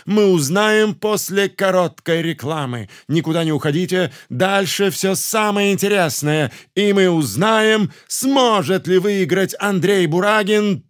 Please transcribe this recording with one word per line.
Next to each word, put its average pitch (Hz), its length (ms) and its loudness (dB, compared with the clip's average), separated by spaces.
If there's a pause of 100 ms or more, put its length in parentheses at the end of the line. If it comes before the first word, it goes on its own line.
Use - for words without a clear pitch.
мы 208 220 2
узнаем 202 680 2
после 196 560 -2
короткой 180 720 -2
рекламы. 143 680 -6 (200)
Никуда 160 360 -2
не 160 80 0
уходите, 165 640 -2 (160)
дальше 196 640 0
всё 190 240 -2
самое 202 580 0
интересное, 156 760 0 (240)
и 202 180 2
мы 190 160 4
узнаем, 202 840 2 (160)
сможет 226 800 0
ли 185 140 2
выиграть 190 600 0
Андрей 190 460 0
Бурагин 208 840 0